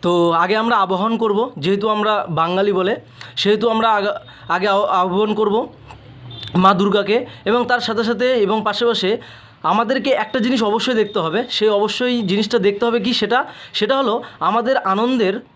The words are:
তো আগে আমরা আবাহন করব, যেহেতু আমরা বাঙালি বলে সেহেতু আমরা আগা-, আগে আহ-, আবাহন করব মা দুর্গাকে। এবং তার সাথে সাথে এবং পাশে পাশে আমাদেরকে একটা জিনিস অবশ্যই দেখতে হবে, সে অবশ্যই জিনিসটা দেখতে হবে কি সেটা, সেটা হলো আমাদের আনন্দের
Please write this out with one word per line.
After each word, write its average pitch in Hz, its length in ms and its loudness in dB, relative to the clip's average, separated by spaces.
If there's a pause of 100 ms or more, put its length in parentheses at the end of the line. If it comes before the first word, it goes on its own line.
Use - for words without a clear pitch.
তো 175 300 2
আগে 180 260 2
আমরা 233 180 0
আবাহন 196 420 0
করব, 220 400 0
যেহেতু 196 320 -2
আমরা 214 400 0
বাঙালি 180 420 0
বলে 185 240 0 (400)
সেহেতু 214 340 2
আমরা 220 200 2
আগা-, 208 300 0 (300)
আগে 185 180 0
আহ-, 202 180 2
আবাহন 190 480 0
করব 214 340 0 (880)
মা 190 180 6
দুর্গাকে। 202 520 0 (200)
এবং 233 200 0
তার 240 140 0
সাথে 226 240 -4
সাথে 240 300 0
এবং 214 320 2
পাশে 214 200 -2
পাশে 220 320 0 (460)
আমাদেরকে 220 460 0
একটা 247 300 0
জিনিস 240 240 0
অবশ্যই 220 300 0
দেখতে 208 260 0
হবে, 165 300 -2
সে 214 200 0
অবশ্যই 214 520 0
জিনিসটা 208 380 0
দেখতে 202 260 0
হবে 233 140 0
কি 240 140 -2
সেটা, 220 320 0 (280)
সেটা 233 240 0
হলো 240 240 0 (180)
আমাদের 220 380 0
আনন্দের 208 600 0 (160)